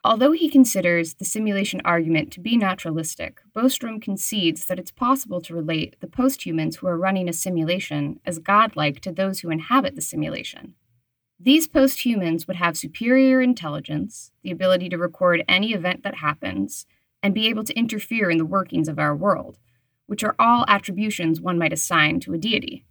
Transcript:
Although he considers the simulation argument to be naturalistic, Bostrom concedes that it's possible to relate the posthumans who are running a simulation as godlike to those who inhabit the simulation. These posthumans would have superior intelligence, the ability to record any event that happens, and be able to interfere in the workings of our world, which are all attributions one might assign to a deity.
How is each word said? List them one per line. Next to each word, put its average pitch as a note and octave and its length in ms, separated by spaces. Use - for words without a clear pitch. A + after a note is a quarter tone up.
Although A#3 280
he E4 180
considers F3 640
the - 100
simulation G3+ 580
argument E3 500
to - 80
be A3+ 180
naturalistic, E3 800
Bostrom A#3 480
concedes F#3+ 640
that F#3 120
it's F3+ 120
possible A#3+ 500
to E3+ 140
relate D#3+ 460
the - 60
posthumans D#3+ 720
who - 100
are F3 120
running F#3+ 280
a F3 60
simulation E3 920
as E3+ 120
godlike G3 600
to G3 100
those F#3+ 300
who E3+ 80
inhabit E3 460
the D#3 80
simulation. - 720
These C#4+ 280
posthumans A3 800
would F#3 100
have E3+ 200
superior C4 640
intelligence, E3 920
the F#3 80
ability F3+ 400
to F3 80
record F3 500
any G3+ 240
event F3+ 300
that G3 140
happens, D#3 680
and G3+ 120
be A3 140
able A3 160
to - 120
interfere A3+ 540
in E3 80
the D#3+ 60
workings E3 440
of D3+ 100
our D3 180
world, - 420
which G#3 160
are G#3+ 160
all A#3 300
attributions G3 720
one F3 180
might D#3+ 140
assign D#3 480
to - 140
a E3+ 40
deity. - 520